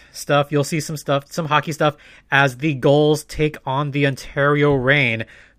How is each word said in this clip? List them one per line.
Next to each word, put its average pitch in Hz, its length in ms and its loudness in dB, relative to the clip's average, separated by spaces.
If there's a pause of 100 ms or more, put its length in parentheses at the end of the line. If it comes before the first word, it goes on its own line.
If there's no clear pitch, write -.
(120)
stuff, 143 400 -2
you'll 143 120 0
see 156 160 -4
some 151 180 -8
stuff, 139 340 -4
some 165 140 -6
hockey 151 260 0
stuff 151 240 0 (340)
as 139 280 2
the 151 160 -2
Gulls 147 500 2
take 151 400 -4
on 139 280 -4
the 143 140 0
Ontario 143 680 0
Reign 127 500 2 (340)